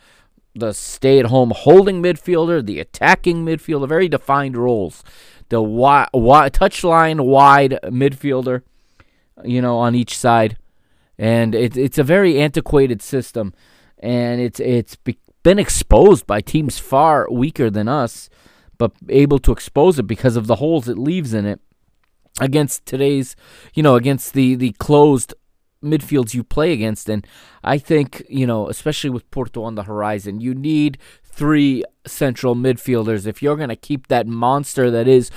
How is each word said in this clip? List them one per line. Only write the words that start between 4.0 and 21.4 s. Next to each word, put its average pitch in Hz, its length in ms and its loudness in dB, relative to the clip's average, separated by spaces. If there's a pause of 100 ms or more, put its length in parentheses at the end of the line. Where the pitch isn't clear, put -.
defined 139 480 -2
roles. 117 460 -2 (460)
The 117 80 -2
wi-, 120 560 2
wi-, 135 360 6
touchline 160 760 2
wide 139 600 6
midfielder, 127 760 -2 (840)
you 123 180 -2
know, 120 180 0
on 120 160 0
each 123 200 -2
side. 117 420 0 (600)
And 113 360 0
it, 117 200 -2
it's 131 220 -4
a 147 60 2
very 170 360 2
antiquated 143 600 0
system, 113 520 -8 (440)
and 120 420 -4
it's, 120 200 -6
it's 120 380 -4
be-, - 200 -10 (240)
been 190 160 6
exposed - 680 4
by 104 140 -2
teams 151 360 -4
far 147 540 0
weaker 123 400 -2
than 107 160 -4
us, 131 420 -6 (480)
but 117 140 -2 (180)
able 143 300 4
to - 120 2
expose 151 460 0
it 120 60 -2
because 113 320 -2
of 110 100 -4
the 110 120 0
holes 147 300 -2
it 107 100 -6
leaves 143 360 -6
in 101 140 -2